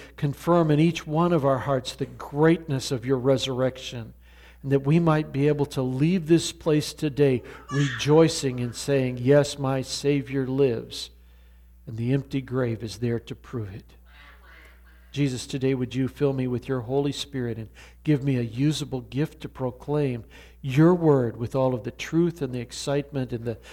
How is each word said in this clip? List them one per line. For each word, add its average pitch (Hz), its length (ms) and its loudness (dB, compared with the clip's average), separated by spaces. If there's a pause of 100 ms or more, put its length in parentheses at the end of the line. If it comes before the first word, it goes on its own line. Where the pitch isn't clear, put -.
(180)
confirm 165 520 2
in 147 100 6
each 165 280 2
one 170 260 2
of 147 100 2
our 135 160 2
hearts 127 360 -2
the 135 100 -6
greatness 156 840 0
of 120 120 -4
your 131 140 0
resurrection 127 960 -2 (480)
and 135 100 -6
that 135 140 2
we 156 140 6
might 156 340 2
be 139 140 2
able 143 180 2
to 139 160 -4
leave 147 460 0
this 165 240 4
place 151 420 -2
today 139 480 2 (300)
rejoicing 139 880 2
and 120 160 -6
saying, 131 420 -2
"Yes, 139 400 4
my 135 240 -2
Savior 135 640 -2
lives, 123 640 -2 (800)
and 113 100 -10
the 120 160 0
empty 139 280 -2
grave 123 420 -4
is 98 140 -10
there 117 220 -2
to - 140 -12
prove 107 400 -10
it." - 220 -18 (1120)
Jesus, 135 380 -2
today 135 260 0
would 127 220 -4
you 131 120 0
fill 139 260 -2
me 131 140 -2
with 120 200 -4
your 131 140 -2
Holy 135 320 -2
Spirit 120 440 -8
and 110 120 -12 (340)
give 147 200 2
me 139 120 2
a 123 60 0
usable 127 600 -2
gift 120 380 -6
to - 100 -10
proclaim 131 760 -4 (360)
your 151 320 6
word 139 440 4
with 113 180 -6
all 131 180 2
of 117 120 -6
the 123 60 -6
truth 170 500 -2
and 127 120 -4
the 127 60 -6
excitement 139 720 -4
and 113 100 -6
the 117 140 -6 (160)